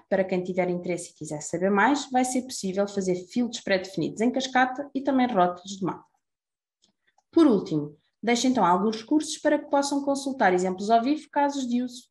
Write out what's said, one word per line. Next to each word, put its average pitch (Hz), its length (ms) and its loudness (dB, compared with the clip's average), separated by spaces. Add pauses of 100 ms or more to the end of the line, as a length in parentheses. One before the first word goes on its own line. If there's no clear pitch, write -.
para 190 140 2
quem 185 200 -2
tiver 180 260 -2
interesse 175 420 -4
e - 40 -20
quiser 151 260 -10
saber 180 280 -2
mais, 226 400 2
vai 254 160 2
ser 254 160 -2
possível 196 460 -4
fazer 185 280 -2 (120)
filtros 240 340 -4
pré-definidos - 580 -2
em 240 120 2
cascata 254 640 0
e 269 60 -4
também 262 260 2
rótulos 196 500 0
de 190 80 -6
mapa. - 200 -6 (1200)
Por 320 160 6
último, 165 500 0 (260)
deixo 240 260 2
então 233 180 2
alguns 196 360 2
recursos - 360 -2
para 294 220 0
que - 100 -14
possam 277 340 0
consultar 269 500 0
exemplos 185 360 -2
ao 226 140 4
vivo, 302 280 -2
casos 277 360 0
de 240 160 -2
uso - 280 -12